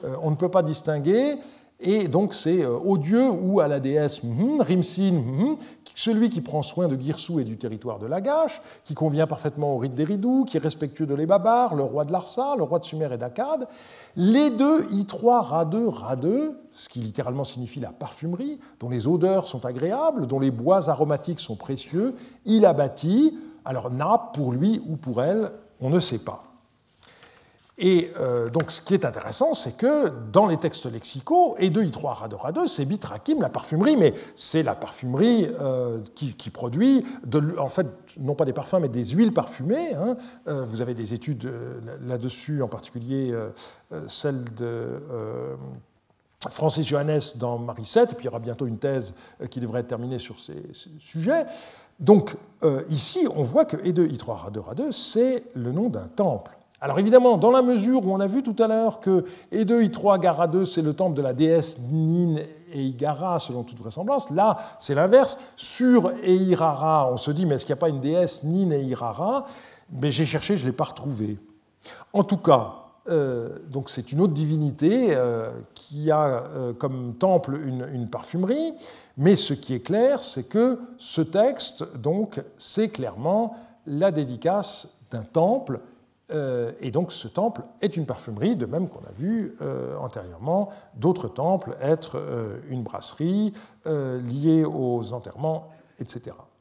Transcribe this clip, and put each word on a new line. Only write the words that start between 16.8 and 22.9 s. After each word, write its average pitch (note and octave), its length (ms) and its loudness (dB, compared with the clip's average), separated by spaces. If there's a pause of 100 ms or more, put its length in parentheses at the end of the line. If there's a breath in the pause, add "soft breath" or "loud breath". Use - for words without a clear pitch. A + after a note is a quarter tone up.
qui - 120 -10
littéralement B2 460 -4
signifie B2 340 -10
la A#2+ 100 -8
parfumerie, F3 680 -8 (200 loud breath)
dont A#2+ 100 -8
les A#2+ 180 -2
odeurs F3+ 400 2
sont B2+ 180 -10
agréables, F#3 600 -2
dont C3+ 120 0
les C3+ 120 2
bois C#3+ 360 2
aromatiques D3+ 520 0
sont - 160 -8
précieux, F#3 580 -4 (320 loud breath)
il G#3+ 220 6
a E3 60 6
bâti. F3 640 2 (300 loud breath)